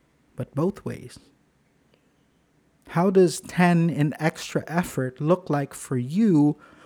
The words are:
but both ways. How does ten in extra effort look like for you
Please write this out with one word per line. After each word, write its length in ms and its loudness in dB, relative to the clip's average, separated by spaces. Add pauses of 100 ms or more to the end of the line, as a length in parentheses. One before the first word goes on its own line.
(360)
but 180 -12
both 300 -4
ways. 340 -14 (1700)
How 220 0
does 300 4
ten 500 2
in 300 0
extra 480 -4
effort 520 -4
look 300 0
like 240 -4
for 220 -8
you 600 2 (300)